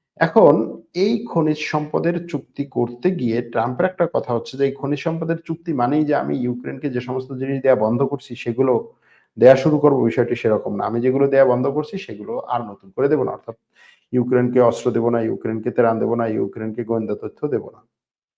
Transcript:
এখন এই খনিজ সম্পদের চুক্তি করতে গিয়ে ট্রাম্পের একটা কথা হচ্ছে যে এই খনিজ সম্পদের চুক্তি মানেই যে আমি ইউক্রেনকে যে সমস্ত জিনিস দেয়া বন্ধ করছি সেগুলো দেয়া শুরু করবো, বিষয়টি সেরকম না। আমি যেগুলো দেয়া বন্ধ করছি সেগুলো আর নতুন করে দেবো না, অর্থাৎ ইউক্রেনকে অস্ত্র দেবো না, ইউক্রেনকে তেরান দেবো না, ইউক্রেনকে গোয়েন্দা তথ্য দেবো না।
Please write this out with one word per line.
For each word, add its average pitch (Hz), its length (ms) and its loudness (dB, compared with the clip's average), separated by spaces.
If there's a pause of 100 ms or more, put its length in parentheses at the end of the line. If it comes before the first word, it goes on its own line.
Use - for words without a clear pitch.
(160)
এখন 185 640 4 (120)
এই 214 320 -2
খনিজ 156 320 0
সম্পদের 160 680 -4
চুক্তি - 380 -8
করতে 120 460 -2
গিয়ে 120 320 -2
ট্রাম্পের 123 440 -2
একটা 180 260 -2
কথা 123 220 -2
হচ্ছে 117 220 -6
যে 139 80 0
এই 135 80 2
খনিজ 139 260 -4
সম্পদের 165 380 -4
চুক্তি 165 360 -8
মানেই 139 320 0
যে 147 100 0
আমি 139 220 -2
ইউক্রেনকে 131 540 -6
যে 123 100 -4
সমস্ত 131 320 -6
জিনিস 135 300 -4
দেয়া 131 140 6
বন্ধ 113 260 2
করছি 131 340 -6
সেগুলো 123 540 0 (480)
দেয়া 127 180 10
শুরু 151 220 2
করবো, 139 260 4
বিষয়টি 117 300 0
সেরকম 107 420 -2
না। 101 80 -4
আমি 113 160 -2
যেগুলো 131 280 2
দেয়া 135 160 6
বন্ধ 127 220 2
করছি 151 320 -4
সেগুলো 107 400 -10
আর 120 220 -4 (100)
নতুন 98 200 -20
করে 131 180 0
দেবো 139 160 2
না, 101 80 -4
অর্থাৎ - 240 -14 (560)
ইউক্রেনকে 123 480 2
অস্ত্র 120 300 2
দেবো 117 200 0
না, 120 100 0
ইউক্রেনকে 110 500 -4
তেরান 113 280 2
দেবো 110 160 -2
না, 117 120 -2
ইউক্রেনকে 110 580 -6
গোয়েন্দা 107 300 -4
তথ্য 110 340 -8
দেবো 127 220 -6
না। - 100 -20 (580)